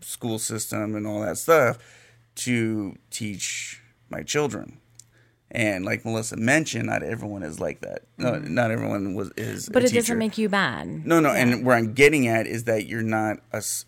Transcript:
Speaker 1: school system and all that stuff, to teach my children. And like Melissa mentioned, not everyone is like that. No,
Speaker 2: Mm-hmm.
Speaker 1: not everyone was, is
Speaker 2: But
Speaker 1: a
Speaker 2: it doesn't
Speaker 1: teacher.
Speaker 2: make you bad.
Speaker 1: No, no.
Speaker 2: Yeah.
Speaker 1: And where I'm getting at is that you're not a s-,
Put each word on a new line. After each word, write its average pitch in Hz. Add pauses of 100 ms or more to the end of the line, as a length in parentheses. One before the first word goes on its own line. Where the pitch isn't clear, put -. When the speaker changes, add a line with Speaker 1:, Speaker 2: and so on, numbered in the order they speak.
Speaker 1:
school -
system 107
and 104
all 104
that -
stuff, 139 (560)
to 110 (140)
teach - (300)
my -
children. 143 (760)
And 104
like 110
Melissa 110
mentioned, 120
not 110
everyone 104
is 80
like 80
that. 50 (120)
No, 123
Speaker 2:
Mm-hmm. -
Speaker 1:
not 117
everyone 107
was, 98
is 107
Speaker 2:
But 247
Speaker 1:
a -
Speaker 2:
it -
doesn't 240
Speaker 1:
teacher. 233
Speaker 2:
make 220
you 214
bad. 151
Speaker 1:
No, 165
no. 143
Speaker 2:
Yeah. -
Speaker 1:
And 123
where 127
I'm 113
getting 139
at 113
is 113
that 110
you're 113
not 110 (160)
a 113
s-, -